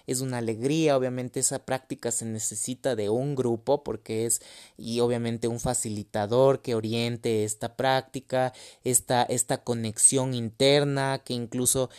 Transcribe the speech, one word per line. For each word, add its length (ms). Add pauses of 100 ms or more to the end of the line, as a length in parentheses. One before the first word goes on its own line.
es 120
una 180
alegría. 580
Obviamente 420
esa 260
práctica 460
se 140
necesita 720
de 120
un 280
grupo, 480
porque 420
es, 160 (340)
y 220
obviamente 480
un 140
facilitador 1000
que 140
oriente 720
esta 320
práctica, 760 (300)
esta, 400
esta 400
conexión 720
interna, 880
que 100
incluso, 540 (100)